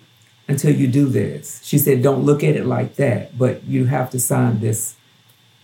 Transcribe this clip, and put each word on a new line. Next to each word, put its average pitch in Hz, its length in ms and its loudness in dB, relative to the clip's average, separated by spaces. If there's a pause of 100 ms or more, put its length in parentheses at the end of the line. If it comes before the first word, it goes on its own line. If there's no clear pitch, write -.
(460)
until 147 280 2
you 135 140 2
do 135 200 2
this." 95 560 -4
She - 140 0
said, 135 240 2
"Don't 135 220 2
look 147 200 2
at 151 100 2
it 113 120 -4
like 123 300 -4
that, 117 420 -2
but - 260 -2
you 131 220 0
have 131 240 0
to 127 100 -4
sign 123 400 0
this, 110 340 -4 (680)